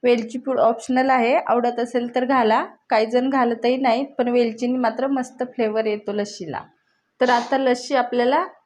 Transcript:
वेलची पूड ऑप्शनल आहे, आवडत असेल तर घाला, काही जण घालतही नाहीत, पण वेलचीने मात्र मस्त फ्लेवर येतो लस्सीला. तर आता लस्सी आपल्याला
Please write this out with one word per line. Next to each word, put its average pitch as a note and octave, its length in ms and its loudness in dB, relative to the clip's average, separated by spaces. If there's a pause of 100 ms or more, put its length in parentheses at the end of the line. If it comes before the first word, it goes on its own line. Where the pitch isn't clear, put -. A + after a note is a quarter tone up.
वेलची A#3+ 340 2
पूड B3+ 220 -4
ऑप्शनल B3+ 500 2
आहे, B3+ 260 2
आवडत A#3+ 440 0
असेल A#3+ 360 -4
तर B3+ 100 0
घाला, B3 400 2 (240)
काही A3 160 2
जण B3 240 0
घालतही B3 480 0
नाहीत, C4 300 0 (100)
पण B3 100 0
वेलचीने A#3+ 500 0
मात्र B3+ 300 -2
मस्त B3+ 360 -4
फ्लेवर A3 420 -2
येतो G#3+ 260 -4
लस्सीला. G3+ 520 -6 (580)
तर A3+ 80 2
आता A#3+ 280 0
लस्सी B3+ 380 0
आपल्याला B3 500 0 (200)